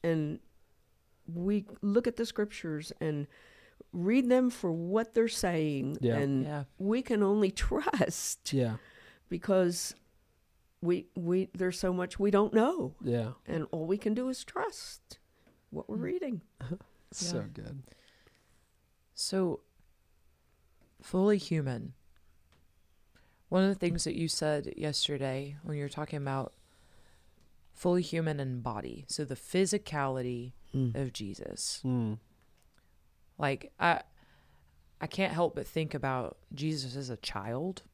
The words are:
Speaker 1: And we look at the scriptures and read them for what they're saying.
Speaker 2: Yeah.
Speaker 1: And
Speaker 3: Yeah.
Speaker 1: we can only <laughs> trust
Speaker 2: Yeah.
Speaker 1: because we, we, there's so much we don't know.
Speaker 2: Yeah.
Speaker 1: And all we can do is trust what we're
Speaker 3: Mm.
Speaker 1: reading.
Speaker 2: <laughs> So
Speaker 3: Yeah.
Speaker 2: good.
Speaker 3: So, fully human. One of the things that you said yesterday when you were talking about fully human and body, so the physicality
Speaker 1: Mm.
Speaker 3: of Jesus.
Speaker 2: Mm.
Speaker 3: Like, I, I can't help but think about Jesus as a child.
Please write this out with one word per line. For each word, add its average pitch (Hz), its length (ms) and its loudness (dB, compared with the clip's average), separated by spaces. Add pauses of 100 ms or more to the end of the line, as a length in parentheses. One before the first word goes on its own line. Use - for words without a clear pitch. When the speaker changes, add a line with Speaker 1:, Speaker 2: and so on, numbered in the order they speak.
Speaker 1:
And 156 360 2 (920)
we 196 340 0 (180)
look 208 240 4
at 233 80 0
the 233 100 0
scriptures 165 720 -4
and 151 280 -2 (640)
read 220 360 2
them 254 220 6
for 196 220 -2
what 190 420 -2
they're 226 140 4
saying. 156 760 0
Speaker 2:
Yeah. 120 160 4
Speaker 1:
And 139 280 2
Speaker 3:
Yeah. 147 180 -4 (160)
Speaker 1:
we 220 240 0
can 220 180 2
only 202 300 4
<laughs> - 160 -2
trust - 880 0
Speaker 2:
Yeah. 117 240 2 (520)
Speaker 1:
because 180 640 2 (880)
we, 175 240 2 (100)
we, 180 380 0
there's 180 260 0
so 185 140 2
much 180 260 -2
we 202 120 4
don't 202 240 6
know. 262 480 4
Speaker 2:
Yeah. 120 300 0 (120)
Speaker 1:
And 160 240 -2
all 160 160 -2
we 185 140 2
can 214 160 0
do 254 140 -2
is 254 140 -6
trust - 760 -8 (520)
what - 180 -8
we're 214 80 -2
Speaker 3:
Mm. - 40 -2
Speaker 1:
reading. 311 400 -2 (200)
Speaker 2:
<laughs> 135 180 -6 (320)
So 175 260 -4
Speaker 3:
Yeah. 104 60 -2 (100)
Speaker 2:
good. 120 300 -12 (1300)
Speaker 3:
So, 190 460 0 (1400)
fully 202 360 4
human. 135 560 -2 (1600)
One 185 140 4
of 196 60 4
the 196 60 0
things 175 300 0
that 156 100 -2
you 165 120 0
said 151 480 -2
yesterday 143 880 -2
when 156 140 -4
you 143 60 -4
were 143 60 -4
talking 151 280 -6
about 135 360 -4 (1200)
fully 180 280 2
human 160 380 -2
and 127 240 -4
body, 104 440 -6
so - 160 -4
the 131 120 -6
physicality 135 1160 0 (200)
Speaker 1:
Mm. 127 220 2
Speaker 3:
of 131 180 -2
Jesus. - 720 -8
Speaker 2:
Mm. 117 320 0 (1200)
Speaker 3:
Like, 139 420 -2
I, 165 220 4 (960)
I 156 80 -4
can't 190 260 0
help 165 220 2
but 123 120 -6
think 156 260 -2
about 131 440 -2 (180)
Jesus 139 400 -4
as 135 160 -6
a 110 60 -6
child. 123 680 -6 (100)